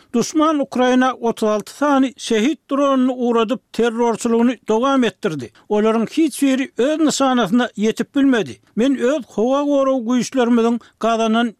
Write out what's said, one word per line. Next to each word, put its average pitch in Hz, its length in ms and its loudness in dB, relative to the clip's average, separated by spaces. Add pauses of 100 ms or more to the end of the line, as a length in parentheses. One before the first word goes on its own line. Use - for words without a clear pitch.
(140)
Duşman 302 440 0
Ukraina 254 540 0
otuz 226 360 -4
alty 214 240 -4
sany 269 440 0
şehit 233 540 -2
dronuny 269 460 2
uğradyp 233 560 -2
terrorçylygyny 233 840 0 (100)
dowam 254 360 2
etdirdi. 156 480 -4 (160)
Olaryň 214 420 0
hiç 302 320 -2
biri 262 360 0
öz 302 220 0
nişanasyna 247 640 0
ýetip 214 480 -4
bilmedi. 247 460 0 (160)
Men 254 220 0
öz 254 280 -2
howa 262 360 -2
goraw 269 360 0 (140)
güýçlerimiziň 233 680 0 (220)
gazanan 226 600 0